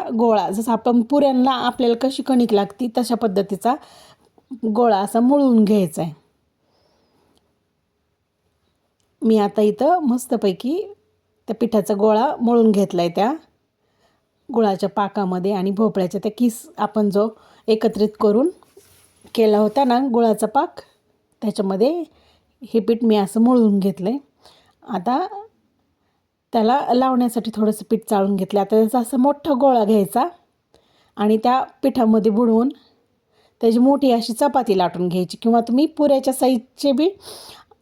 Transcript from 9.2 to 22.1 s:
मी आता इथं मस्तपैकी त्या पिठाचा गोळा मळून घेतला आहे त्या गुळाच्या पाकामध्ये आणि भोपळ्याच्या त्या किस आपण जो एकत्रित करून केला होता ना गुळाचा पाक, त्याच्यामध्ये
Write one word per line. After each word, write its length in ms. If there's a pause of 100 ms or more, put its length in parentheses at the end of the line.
मी 160
आता 240
इथं 420
मस्तपैकी 720 (720)
त्या 80
पिठाचा 400
गोळा 420
मळून 320
घेतला 320
आहे 80
त्या 220 (1160)
गुळाच्या 420
पाकामध्ये 600
आणि 200
भोपळ्याच्या 500
त्या 160
किस 240 (160)
आपण 320
जो 180 (400)
एकत्रित 520
करून 280 (840)
केला 240
होता 260
ना 200
गुळाचा 440
पाक, 320 (640)
त्याच्यामध्ये 500 (680)